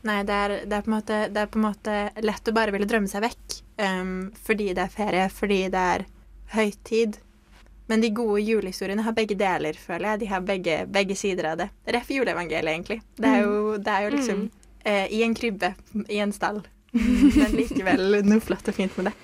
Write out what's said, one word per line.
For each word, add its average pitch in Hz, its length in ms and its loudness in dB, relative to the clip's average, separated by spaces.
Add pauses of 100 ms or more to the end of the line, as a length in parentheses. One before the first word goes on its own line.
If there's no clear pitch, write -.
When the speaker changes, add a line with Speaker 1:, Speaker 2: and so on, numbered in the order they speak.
Speaker 1:
Nei, 208 160 0
det 202 120 -2
er, 202 180 2 (180)
det 208 60 0
er 202 80 -2
på 220 80 0
en - 20 2
måte, 214 220 -2 (180)
det 214 80 0
er 208 80 -2
på 220 80 -2
en 214 80 2
måte 208 280 -4 (280)
lett 214 240 -2
å 226 80 2
bare 220 160 2
ville 196 160 0
drømme 208 240 2
seg 202 140 -2
vekk, - 320 -6 (260)
ehm, 185 300 -2 (340)
fordi 208 300 0
det 185 80 0
er 180 80 -6
ferie, 185 400 0
fordi 202 260 0 (140)
det 185 100 2 (140)
er 190 80 -4 (480)
høytid. 220 680 0 (720)
Men 220 140 4
de 226 100 2
gode 208 300 0
julehistoriene 208 580 0
har 220 140 -2
begge 214 220 0
deler, 160 360 0
føler 180 380 -4
jeg. 208 100 -2
De 202 80 -6
har 185 160 -2
begge, 180 400 0
begge 196 320 0
sider 180 320 -2
av 160 80 -4
det. 190 100 -4 (280)
Ref 240 140 -6
juleevangeliet, 175 600 -2
egentlig. 175 300 -6 (160)
Det 220 100 0
er 254 160 6
jo, 208 100 2 (220)
Speaker 2:
Mm. 202 80 -6
Speaker 1:
det 214 100 -2
er 202 120 2
jo 208 120 -2
liksom, 226 220 -2
Speaker 2:
Mm. 226 120 -4 (340)
Speaker 1:
eh, 202 280 2
i 220 100 2
en 226 120 2
krybbe, 202 400 -2 (340)
i 208 100 -4
en 208 140 0
stall. 202 300 -4 (300)
Men 247 600 6
likevel 190 720 2
noe 208 160 6
flott - 280 -4
og 208 60 -2
fint 190 220 -2
med 185 100 -2
det. 208 60 0 (120)